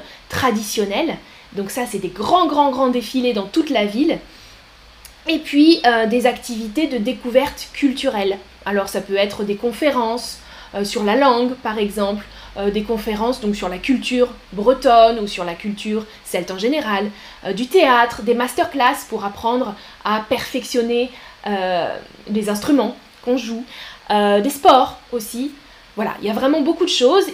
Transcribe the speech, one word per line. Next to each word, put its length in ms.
traditionnels. 880
Donc 180
ça, 200
c'est 80
des 100
grands, 380
grands, 240
grands 180
défilés 440
dans 140
toute 240
la 140
ville. 340
Et 100
puis, 460
euh, 220
des 200
activités 600
de 120
découverte 760
culturelle. 640
Alors, 240
ça 120
peut 160
être 280
des 120
conférences, 840
euh, 100
sur 200
la 120
langue, 380
par 240
exemple, 460
euh, 140
des 120
conférences 580
donc, 140
sur 140
la 100
culture 500
bretonne 680
ou 80
sur 180
la 100
culture 500
celte 260
en 80
général, 520
euh, 80
du 140
théâtre, 560
des 120
masterclass 760
pour 160
apprendre 500
à 240
perfectionner, 800
euh, 500
les 200
instruments 480
qu'on 140
joue, 280
euh, 300
des 100
sports 480
aussi. 400
Voilà, 240
il 60
y 40
a 40
vraiment 260
beaucoup 240
de 60
choses. 440